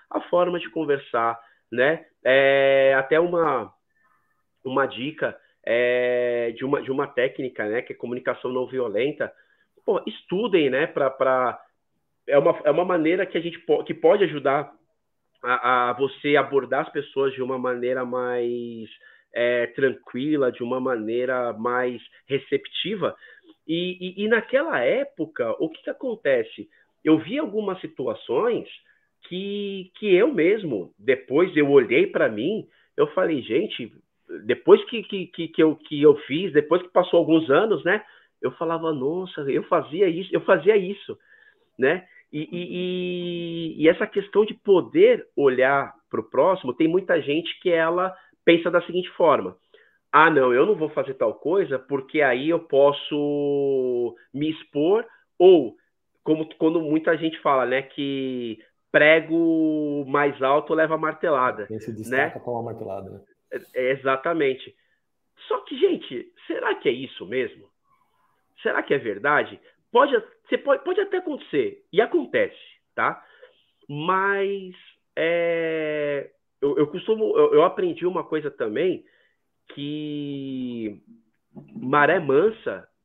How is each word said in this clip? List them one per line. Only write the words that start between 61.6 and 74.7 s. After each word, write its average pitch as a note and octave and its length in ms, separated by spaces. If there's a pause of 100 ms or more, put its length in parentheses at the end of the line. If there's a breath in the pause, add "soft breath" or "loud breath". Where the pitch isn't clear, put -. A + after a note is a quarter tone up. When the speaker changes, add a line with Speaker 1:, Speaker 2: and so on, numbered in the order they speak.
Speaker 2:
Quem A2 140
se A2+ 100
Speaker 1:
né? A2 60 (300)
Speaker 2:
destaca E3 140
toma A#2 220
martelada, G#2 480
né? G2 100 (320)
Speaker 1:
É, B2 80 (140)
é, B2+ 180
exatamente. C3+ 840 (720)
Só A#4+ 140
que, C#4+ 160
gente, D#4+ 540 (140)
será - 300
que - 120
é B2+ 40
isso A#2+ 340
mesmo? A#2+ 420 (920)
Será - 200
que - 120
é C#3 40
verdade? A#2 640 (300 soft breath)
Pode, C#4 220 (360)
você B3 100
pode, C4+ 260
pode F#4 160
até F#4+ 180
acontecer, D#3 720
e F3 80
acontece, A#3 560 (380)
tá? B2+ 300 (640 soft breath)
Mas, F#3+ 840 (420)